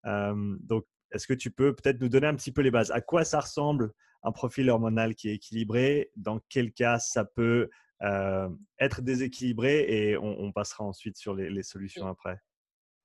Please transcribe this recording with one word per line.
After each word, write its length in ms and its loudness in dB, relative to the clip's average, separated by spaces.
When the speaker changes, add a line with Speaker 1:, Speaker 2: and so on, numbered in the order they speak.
Speaker 1:
Euh, 540 -2
donc, 260 -2
est-ce 140 -8
que 80 0
tu 160 -6
peux 240 2
peut-être 260 0
nous 80 0
donner 180 4
un 80 2
petit 160 -8
peu 120 0
les 80 6
bases ? 200 4
À 120 -2
quoi 200 2
ça 180 0
ressemble 520 -2
un 100 -2
profil 380 0
hormonal 440 2
qui 140 -8
est 60 -2
équilibré ? 840 0
Dans 320 -4
quel 240 0
cas 260 2
ça 280 0
peut, 420 2
euh, 460 0
être 220 0
déséquilibré ? 840 0
Et 280 2
on, 240 -4
on 120 -6
passera 320 -6
ensuite 340 -10
sur 160 -8
les, 160 -6
les 120 -6
solutions 440 -10
Speaker 2:
Oui. 40 -4
Speaker 1:
après. 280 -10